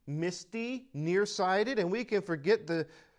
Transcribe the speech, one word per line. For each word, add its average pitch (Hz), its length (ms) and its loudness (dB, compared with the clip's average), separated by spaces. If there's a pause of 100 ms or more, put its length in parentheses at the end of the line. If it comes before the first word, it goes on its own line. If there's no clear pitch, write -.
misty, 220 840 -6
nearsighted, 196 840 2
and 180 140 2
we 233 140 0
can 202 160 0
forget 165 440 0
the, 165 220 0 (320)